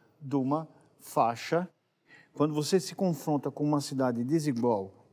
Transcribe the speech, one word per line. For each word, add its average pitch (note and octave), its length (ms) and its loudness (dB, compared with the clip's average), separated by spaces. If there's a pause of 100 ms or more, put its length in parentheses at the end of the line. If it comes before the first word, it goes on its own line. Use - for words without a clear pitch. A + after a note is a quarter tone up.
(200)
de C#3+ 160 -4
uma D3 320 0 (320)
faixa. C#3+ 680 0 (640)
Quando D3+ 180 2
você D3+ 260 2
se - 160 -4
confronta D#3 560 0
com D3 140 -4
uma D3 160 2
cidade C3 420 0
desigual A#2+ 680 0 (200)